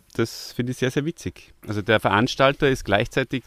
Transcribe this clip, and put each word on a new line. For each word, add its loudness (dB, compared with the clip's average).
das -4
finde -4
ich -12
sehr, 0
sehr -2
witzig. -10
Also -4
der 4
Veranstalter 2
ist -2
gleichzeitig -2